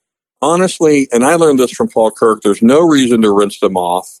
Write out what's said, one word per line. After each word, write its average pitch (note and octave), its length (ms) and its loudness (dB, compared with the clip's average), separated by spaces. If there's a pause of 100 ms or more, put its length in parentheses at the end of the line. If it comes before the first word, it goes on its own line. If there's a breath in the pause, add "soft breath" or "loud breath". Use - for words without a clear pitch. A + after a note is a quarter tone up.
(400)
Honestly, D#3 720 0
and A#2+ 120 0
I D#3 120 0
learned D#3 240 2
this B2+ 100 -2
from A2+ 180 -4
Paul A2+ 220 -2
Kirk, A2 320 -2
there's G2+ 200 -2
no C3 180 4
reason C3 420 2
to G#2+ 100 2
rinse G2+ 280 -2
them F#2+ 160 -2
off F2+ 320 -4 (120)